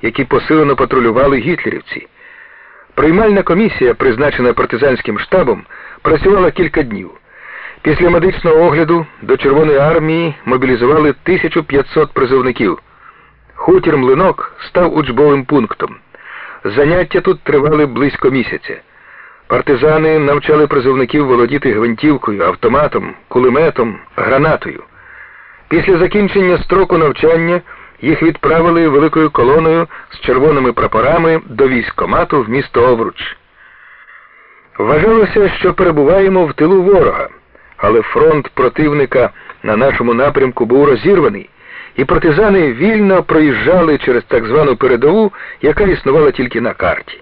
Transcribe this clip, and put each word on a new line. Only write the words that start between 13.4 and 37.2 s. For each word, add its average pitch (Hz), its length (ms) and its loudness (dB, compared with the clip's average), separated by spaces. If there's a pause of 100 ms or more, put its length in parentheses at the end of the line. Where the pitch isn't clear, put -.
Хутір 170 420 2
Млинок 139 580 0 (140)
став - 280 0
учбовим 139 480 2
пунктом. - 520 -2 (680)
Заняття 156 560 0
тут 185 200 -2
тривали 151 460 0
близько 135 440 -2
місяця. - 460 -6 (680)
Партизани 156 720 0
навчали 147 480 2
призовників 135 600 0
володіти 127 460 0
гвинтівкою, 110 680 -2
автоматом, 113 720 -2 (140)
кулеметом, 127 680 0 (180)
гранатою. 135 640 -2 (880)
Після 175 300 0
закінчення 185 600 0
строку 180 400 0
навчання 165 640 0 (400)
Їх 151 220 -2
відправили 165 680 2
великою 151 420 2
колоною 160 560 2 (240)
з - 100 -20
червоними 131 520 0
прапорами 160 720 0
до 131 220 0
військкомату 127 720 -2
в 104 60 -6
місто 123 440 0
Овруч. - 440 -6 (1400)
Вважалося, 196 720 2
що 180 260 -2
перебуваємо 180 720 2
в 139 60 -6
тилу 175 300 2
ворога, 180 460 2 (480)